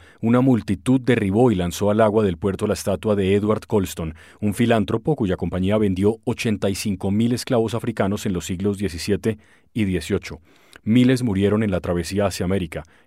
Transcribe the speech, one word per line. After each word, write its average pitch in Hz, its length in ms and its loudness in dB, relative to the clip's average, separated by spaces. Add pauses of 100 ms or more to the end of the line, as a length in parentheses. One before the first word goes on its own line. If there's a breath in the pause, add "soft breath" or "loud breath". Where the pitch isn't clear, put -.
(200 soft breath)
una 117 220 4
multitud 127 580 2
derribó 117 520 4
y 104 40 2
lanzó 90 340 -2
al 107 120 2
agua 110 200 4
del 95 140 2
puerto 98 320 -4
la 104 60 0
estatua 101 420 -2
de 98 180 2
Edward 104 320 0
Colston, 90 480 -4 (280 soft breath)
un 104 120 0
filántropo 117 640 0
cuya 92 220 -2
compañía 92 400 -2
vendió 101 480 0
ochenta 107 440 -2
y 98 60 -2
cinco 98 360 -4
mil 113 200 0
esclavos 120 440 0
africanos 107 500 -2
en 104 80 -2
los 85 100 -4
siglos 98 340 -4
diecisiete 98 600 -4 (360 soft breath)
y 110 120 0
dieciocho. 90 560 -4 (420 soft breath)
Miles 123 400 4
murieron 101 400 2
en 104 80 0
la 87 80 -2
travesía 92 460 -2
hacia 98 180 -4
América 90 400 -4 (240 soft breath)